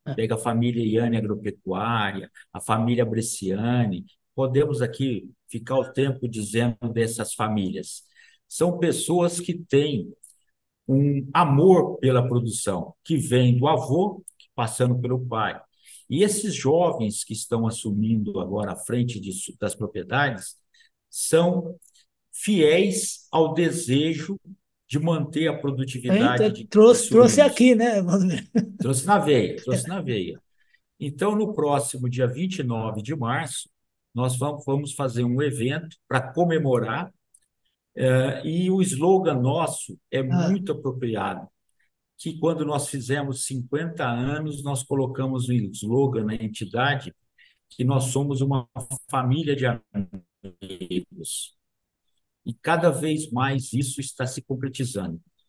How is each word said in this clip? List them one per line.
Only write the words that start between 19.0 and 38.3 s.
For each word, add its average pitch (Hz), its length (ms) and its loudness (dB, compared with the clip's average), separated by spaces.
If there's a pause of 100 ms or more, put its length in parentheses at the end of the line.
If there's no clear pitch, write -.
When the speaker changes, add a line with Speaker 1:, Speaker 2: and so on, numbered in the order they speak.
Speaker 2:
de 95 120 -8
su-, - 280 -10
das 104 160 -4
propriedades 107 800 -4 (520)
são 175 680 0 (560)
fiéis 185 1000 2
ao 160 240 2
desejo 156 840 0 (520)
de 139 100 -2
manter 156 500 0
a 147 80 -2
produtividade 135 840 0
Speaker 1:
Então, 214 100 4
Speaker 2:
de, - 140 -10
Speaker 1:
trouxe, 226 380 8
Speaker 2:
de - 60 -6
Speaker 1:
trouxe 233 260 8
Speaker 2:
suínos. 285 160 8
Speaker 1:
aqui, 247 220 8
né, 220 280 2
Valdomiro? 180 440 2 (320)
Speaker 2:
Trouxe 131 280 0
na 202 120 6
veia, 127 380 4
trouxe - 300 -2
Speaker 1:
É. - 20 -8
Speaker 2:
na 180 140 -6
veia. 101 400 -4 (580)
Então, 147 340 -2
no 214 200 0
próximo 143 560 0
dia 123 160 0
vinte 170 320 -4
e 156 40 -4
nove 110 380 -4
de 120 140 -6
março, 135 560 -6 (420)
nós 127 240 -2
vam-, 143 300 -4
vamos 139 260 -2
fazer 123 320 -2
um 123 160 0
evento 147 560 -2 (100)
pra - 140 0
comemorar, 160 880 0 (840)
eh, 127 500 2